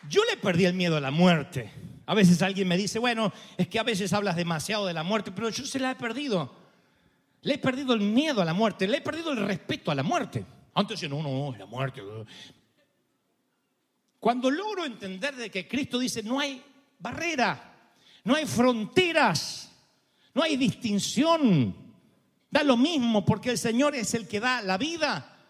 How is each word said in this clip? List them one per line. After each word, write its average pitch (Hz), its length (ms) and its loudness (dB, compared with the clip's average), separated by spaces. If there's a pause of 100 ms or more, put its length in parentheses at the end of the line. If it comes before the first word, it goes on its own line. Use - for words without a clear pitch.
Yo 220 200 4
le 427 80 0
perdí 185 300 2
el 175 80 2
miedo 175 220 0
a 147 40 0
la 135 100 -4
muerte. 151 640 2 (320)
A 165 100 -4
veces 180 280 6
alguien 190 260 0
me 175 80 2
dice, 208 220 -2
"Bueno, 226 340 0 (240)
es 180 120 0
que 220 100 -4
a 220 40 -2
veces 202 300 -2
hablas 202 240 0
demasiado 175 480 -2
de 180 80 -4
la 160 120 -6
muerte", 202 280 -2
pero 220 160 -6
yo 247 160 -6
se 269 140 -6
la 262 140 -2
he - 20 -6
perdido. 233 600 -4 (840)
Le - 140 -2
he 277 40 -4
perdido 254 360 0
el 220 60 2
miedo 226 420 2
a - 20 4
la 160 80 0
muerte, 190 340 2
le 262 120 0
he - 20 -4
perdido 311 320 -6
el 233 140 -2
respeto 208 440 -4
a 147 40 0
la 135 80 -2
muerte. 208 420 -2 (300)
Antes 208 260 -2
decía, 165 80 -6
"No, 143 140 -4
no, 139 300 -4
no, 110 40 -10
la 101 80 -16
muerte". 123 380 -6 (2250)
Cuando 247 300 2
logro 370 340 -4
entender 202 500 -8
de 233 160 -10
que 185 160 -8
Cristo 247 320 -4
dice, 240 240 -4
"No 240 180 -2
hay 277 220 -6 (360)
barrera, 247 960 -4 (300)
no 240 100 2
hay 311 100 0
fronteras, 247 1300 2 (640)
no 269 80 2
hay 320 140 2
distinción, 220 1160 2 (760)
da 302 120 2
lo 269 140 6
mismo 240 480 2
porque 226 260 0
el 233 60 0
Señor 254 380 0
es 226 180 -4
el 226 160 -4
que 202 120 -4
da 247 200 0
la 190 160 -2
vida". 285 520 -4 (220)